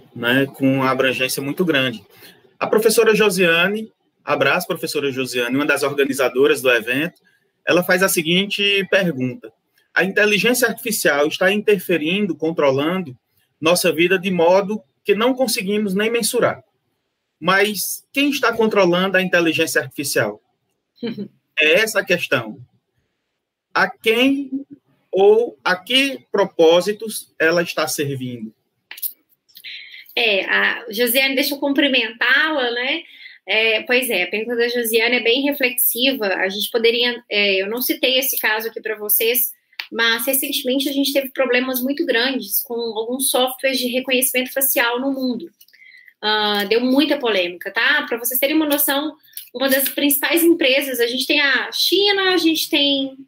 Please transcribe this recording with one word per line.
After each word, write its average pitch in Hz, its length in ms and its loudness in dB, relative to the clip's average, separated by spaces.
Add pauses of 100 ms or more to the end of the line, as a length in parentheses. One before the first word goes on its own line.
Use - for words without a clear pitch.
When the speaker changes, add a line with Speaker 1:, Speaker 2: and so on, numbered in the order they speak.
(160)
Speaker 1:
né, 123 320 2
com 135 300 0
uma 131 120 0
abrangência 131 540 0
muito 147 200 -2
grande. 131 400 0 (560)
A - 60 -2
professora 220 480 4
Josiane, 190 760 2 (320)
abraço, 139 420 0
professora 156 460 -4
Josiane, 123 440 -4
uma 143 100 0
das 143 180 2
organizadoras 135 760 2
do 127 100 4
evento, 123 500 -2 (440)
ela 170 180 2
faz 180 180 0
a 190 80 4
seguinte 196 800 0
pergunta: 127 640 -2 (400)
"A 160 100 2
inteligência 208 640 2
artificial 170 600 0
está 185 240 0
interferindo, 185 840 0
controlando 156 800 -2 (460)
nossa 170 300 2
vida 175 260 2
de 185 140 -4
modo 185 500 2 (240)
que 202 80 2
não 233 220 2
conseguimos 214 580 -2
nem 214 160 0
mensurar. 233 540 -2 (760)
Mas 196 720 -2
quem 285 160 0
está 240 240 0
controlando 196 640 2
a 185 40 4
inteligência 165 600 0
artificial?" 131 600 -4 (600)
Speaker 2:
<laughs> 214 280 -8 (300)
Speaker 1:
É 156 140 4
essa 214 260 2
a 190 60 0
questão. 131 520 -2 (1160)
A 190 160 0
quem 269 760 0 (460)
ou 208 520 4
a 180 120 0
que 262 560 -2
propósitos 190 1080 2
ela 165 240 2
está 165 260 -4
servindo? 127 640 -6 (1600)
Speaker 2:
É, 214 300 0
a 202 440 -2
Josiane, 247 460 0
deixa 285 180 0
eu 277 60 -6
cumprimentá-la, 269 1120 0
né? 269 320 -4 (420)
É, 220 380 0
pois 247 260 0
é, 180 140 0
a 180 40 -4
pergunta 220 280 -4
da 233 140 0
Josiane 240 480 0
é - 20 -2
bem 233 240 2
reflexiva. 254 840 0
A 185 220 -2
gente 202 220 -6
poderia, 240 580 0
é, 202 320 2
eu 196 80 -6
não 240 120 -6
citei 262 360 0
esse 269 220 -2
caso 220 300 -2
aqui - 120 -12
pra 214 140 -6
vocês, 226 560 -2 (400)
mas 233 340 0
recentemente 269 640 -2
a 277 40 -2
gente 277 200 0
teve 277 160 -2
problemas 254 520 -2
muito 277 240 -2
grandes 240 580 -2
com 240 100 -12 (240)
alguns 247 320 -4
softwares 254 480 0
de 240 100 -2
reconhecimento 254 640 -2
facial 247 480 0
no 277 120 -2
mundo. 254 400 -6 (680)
Ah, 208 440 0
deu 220 140 2
muita 277 380 2
polêmica, 190 520 -2
tá? 269 380 0
Pra 233 100 -4
vocês 240 220 -4
terem 285 160 0
uma 311 100 2
noção, 294 500 -2 (380)
uma 262 160 -2
das 269 200 0
principais 285 540 0
empresas, 269 560 2
a 233 60 0
gente 254 220 -4
tem 294 140 2
a 262 300 0
China, 392 640 2
a 370 40 2
gente 320 320 0
tem 277 460 0 (120)